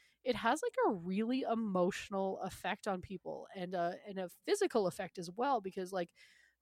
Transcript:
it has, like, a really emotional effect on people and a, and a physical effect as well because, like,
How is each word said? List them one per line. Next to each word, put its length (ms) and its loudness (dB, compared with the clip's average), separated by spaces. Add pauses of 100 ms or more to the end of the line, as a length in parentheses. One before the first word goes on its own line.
(240)
it 120 2
has, 260 2
like, 120 -4 (120)
a 40 6
really 520 0
emotional 960 0
effect 480 -4
on 140 0
people 520 -10
and 200 -4
a, 320 0
and 120 -8
a 100 -4 (180)
physical 400 4
effect 320 -4
as 120 -8
well 300 2
because, 320 -6
like, 180 -2 (520)